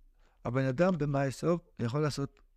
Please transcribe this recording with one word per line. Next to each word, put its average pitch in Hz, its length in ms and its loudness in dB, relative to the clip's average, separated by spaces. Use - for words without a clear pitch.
הבן 131 200 0
אדם 165 340 2
במאי 139 320 0
סוף 170 300 0
יכול 120 220 -2
לעשות 139 400 -4